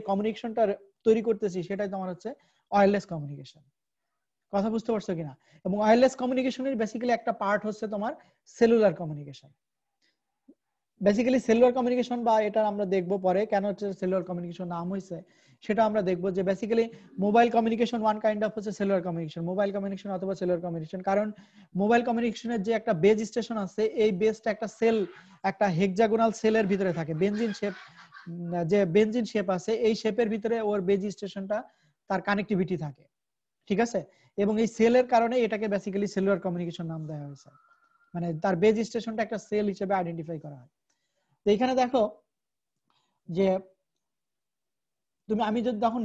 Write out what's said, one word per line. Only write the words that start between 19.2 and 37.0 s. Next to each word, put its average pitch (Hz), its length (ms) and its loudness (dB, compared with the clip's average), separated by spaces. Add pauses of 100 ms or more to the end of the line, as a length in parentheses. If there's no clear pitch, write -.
মোবাইল 202 240 0
কমিউনিকেশন 196 420 -6
অথবা 190 220 -4
সেলুলার 180 260 0
কমিউনিকেশন। 170 440 -8
কারণ 208 180 2 (540)
মোবাইল 233 260 4
কমিউনিকেশনের 233 600 -2
যে 226 120 0
একটা 220 140 0 (100)
বেজ 208 160 8 (100)
স্টেশন 226 360 -4
আছে, 196 180 -4 (200)
এই 214 80 4 (100)
বেজটা 220 340 0
একটা 214 120 -6 (120)
সেল, 226 180 4 (540)
একটা 208 140 0 (120)
হেক্সাগোনাল 214 540 4 (100)
সেলের 220 300 4
ভিতরে 196 280 2
থাকে। 160 220 -4
বেনজিন 208 380 0
শেপ, 202 140 -4 (580)
উম, 170 220 -8 (180)
যে 202 80 6 (160)
বেনজিন 220 360 2
শেপ 202 160 -2 (100)
আছে, 175 140 -4 (160)
এই 220 140 2
শেপের 220 320 0
ভিতরে 226 240 -2 (120)
ওর 208 100 0 (100)
বেজ 196 140 2 (120)
স্টেশনটা, 196 420 -6 (520)
তার 190 180 -2
কানেক্টিভিটি 196 480 0 (100)
থাকে, 139 200 -14 (600)
ঠিক 202 180 0
আছে? 214 160 -4 (420)
এবং 208 100 2 (100)
এই 226 40 2 (100)
সেলের 240 360 6
কারণে 233 220 4 (100)
এটাকে 214 280 -2
basically 202 420 -2
সেলুলার 190 300 0
কমিউনিকেশন 175 480 -6
নাম 160 160 -8